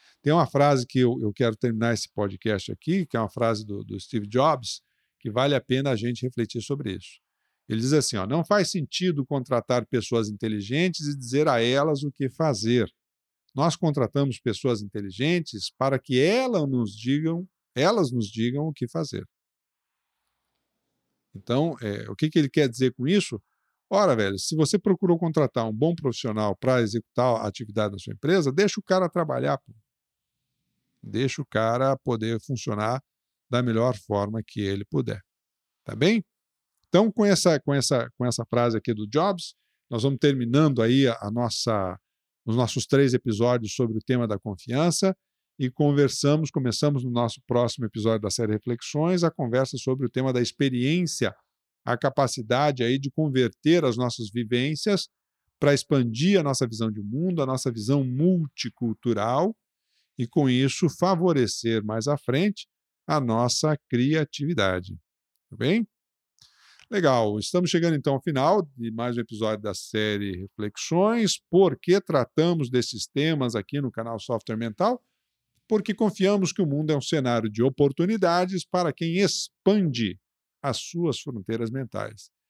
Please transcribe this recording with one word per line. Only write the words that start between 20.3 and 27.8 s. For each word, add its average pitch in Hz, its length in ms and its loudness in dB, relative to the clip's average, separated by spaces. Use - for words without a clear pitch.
Então, 135 460 -2
é, 107 280 -6
o 104 80 -10
que 156 140 0
que 170 80 2
ele 143 100 4
quer 143 200 2
dizer 123 260 0
com 127 120 -6
isso? 165 360 0
Ora, 185 260 4
velho, 98 220 0
se - 180 -4
você 156 220 2
procurou 180 400 2
contratar 151 480 0
um 110 60 -4
bom 147 220 0
profissional 107 640 -4
pra 127 240 2
executar 117 560 0
a 107 100 -4
atividade 107 460 -4